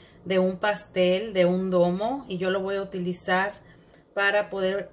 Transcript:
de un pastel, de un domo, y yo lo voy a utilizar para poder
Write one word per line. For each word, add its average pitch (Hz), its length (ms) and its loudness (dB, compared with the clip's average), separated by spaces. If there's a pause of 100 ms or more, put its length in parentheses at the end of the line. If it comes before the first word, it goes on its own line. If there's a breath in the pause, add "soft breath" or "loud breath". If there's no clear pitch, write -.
(260 loud breath)
de 185 140 0
un 185 200 0
pastel, 196 720 0
de 185 140 4
un 185 260 0
domo, 190 560 2
y 190 100 -6
yo 185 120 -2
lo 196 100 0
voy 196 160 -4
a 196 60 -2
utilizar 185 720 -2 (600 loud breath)
para 202 360 2
poder 196 440 -2